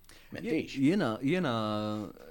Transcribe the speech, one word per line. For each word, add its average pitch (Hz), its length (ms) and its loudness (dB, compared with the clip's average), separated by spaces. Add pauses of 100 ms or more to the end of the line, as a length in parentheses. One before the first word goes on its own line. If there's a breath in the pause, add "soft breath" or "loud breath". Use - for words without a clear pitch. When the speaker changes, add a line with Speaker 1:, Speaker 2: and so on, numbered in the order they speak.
(300 loud breath)
Speaker 1:
M'intix. 123 480 -2
Speaker 2:
Jiena, 147 320 4 (120)
jiena 147 320 2 (760)